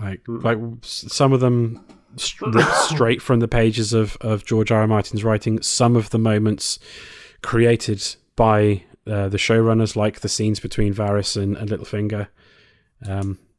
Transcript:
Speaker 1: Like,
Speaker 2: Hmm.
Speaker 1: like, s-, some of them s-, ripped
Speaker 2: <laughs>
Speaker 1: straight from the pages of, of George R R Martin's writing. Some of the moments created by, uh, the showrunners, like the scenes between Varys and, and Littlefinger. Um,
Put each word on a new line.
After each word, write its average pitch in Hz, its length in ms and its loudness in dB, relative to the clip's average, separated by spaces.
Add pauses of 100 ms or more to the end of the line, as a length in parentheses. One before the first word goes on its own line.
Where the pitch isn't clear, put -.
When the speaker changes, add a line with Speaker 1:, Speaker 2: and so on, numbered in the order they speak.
Speaker 1:
Like, 98 240 -10
Speaker 2:
Hmm. 117 140 -8
Speaker 1:
like, 117 180 0 (260)
s-, - 240 -12
some 135 240 0
of 135 80 4
them 120 440 0 (320)
s-, - 260 -8
ripped 113 340 2
Speaker 2:
<laughs> - 140 0
Speaker 1:
straight 123 320 2
from 120 180 2
the 117 80 0
pages 113 460 0
of, 110 260 0
of 107 260 -4
George 110 260 0
R 110 100 4
R 107 60 2
Martin's 104 360 0
writing. 113 380 0
Some 120 340 2
of 110 160 2
the 110 80 0
moments 107 580 0 (640)
created 117 760 0 (200)
by, 107 480 4 (240)
uh, 101 220 -2
the 101 80 -2
showrunners, 113 580 2
like 107 240 -2
the - 100 -4
scenes 107 300 -2
between 101 340 -2
Varys 104 480 -2
and, 98 160 -2
and 104 120 -6
Littlefinger. 104 580 -6 (760)
Um, 98 320 -6 (220)